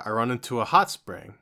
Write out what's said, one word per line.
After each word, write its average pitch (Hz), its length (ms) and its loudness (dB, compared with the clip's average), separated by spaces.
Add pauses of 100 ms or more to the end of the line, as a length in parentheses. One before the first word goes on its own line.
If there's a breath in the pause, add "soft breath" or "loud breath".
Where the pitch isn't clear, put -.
I 107 60 -6
run 113 200 2
into 120 300 -2
a - 20 0
hot 180 260 4
spring - 520 -14